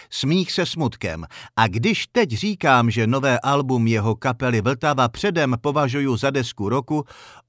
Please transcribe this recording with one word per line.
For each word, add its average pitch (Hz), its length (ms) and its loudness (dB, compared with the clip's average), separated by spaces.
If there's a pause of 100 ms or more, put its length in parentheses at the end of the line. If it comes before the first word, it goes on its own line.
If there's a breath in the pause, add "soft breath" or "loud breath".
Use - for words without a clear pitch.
smích 165 420 -2
se 180 140 -2
smutkem. 101 600 -6 (320 loud breath)
A 110 100 4
když 113 440 0
teď 208 200 0
říkám, 127 600 2
že 113 160 0
nové 131 320 2
album 131 480 0
jeho 110 280 2
kapely 120 460 -2
Vltava 131 480 0
předem 156 520 0
považuju 139 560 0
za 139 120 0
desku 117 400 -4
roku, 143 340 -2 (460 loud breath)